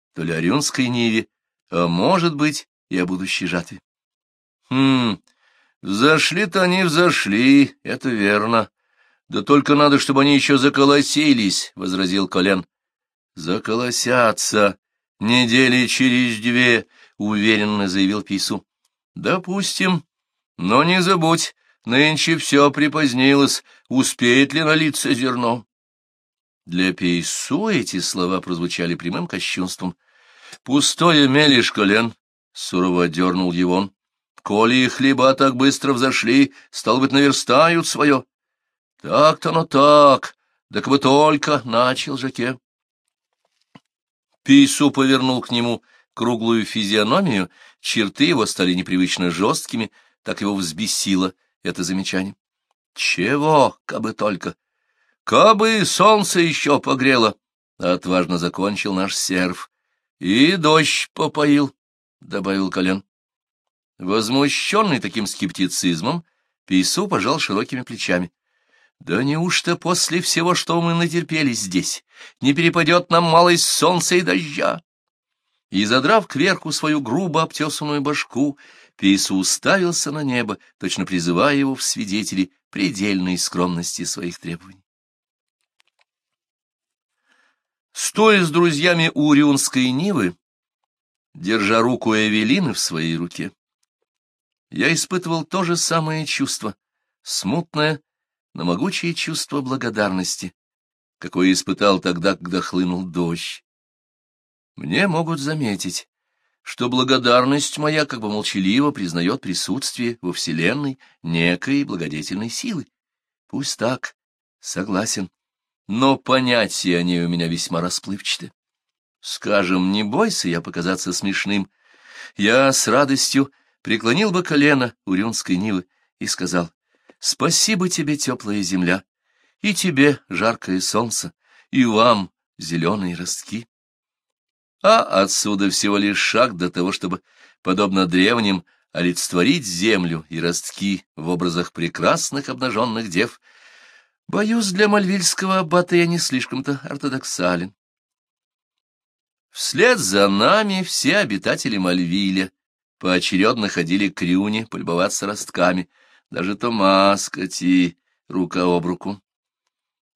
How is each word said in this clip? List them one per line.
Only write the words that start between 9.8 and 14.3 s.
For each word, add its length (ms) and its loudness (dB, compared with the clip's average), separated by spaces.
чтобы 220 2
они 120 4
ещё 240 4
заколосились", — 1160 2
возразил 500 -2
Колен. 400 0
"Заколосятся 1400 0